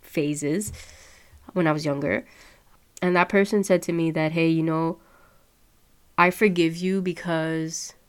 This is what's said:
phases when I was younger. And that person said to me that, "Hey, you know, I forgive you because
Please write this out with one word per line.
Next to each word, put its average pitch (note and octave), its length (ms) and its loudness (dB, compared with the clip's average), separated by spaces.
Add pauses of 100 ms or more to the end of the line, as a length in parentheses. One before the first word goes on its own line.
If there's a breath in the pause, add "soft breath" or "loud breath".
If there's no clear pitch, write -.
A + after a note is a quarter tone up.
phases D3 680 -4 (800 loud breath)
when F3+ 140 0
I D#3 60 2
was D3+ 120 -2
younger. C#3+ 400 -2 (760 soft breath)
And F3+ 140 2
that F3+ 120 4
person G3+ 360 2
said F3+ 180 2
to F3 100 -4
me E3 180 0
that, D#3 220 0
"Hey, E3 160 2
you E3 140 2
know, D#3+ 360 -2 (1200 soft breath)
I F3 120 6
forgive F3 460 2
you F#3 240 -2
because E3 920 -4 (140)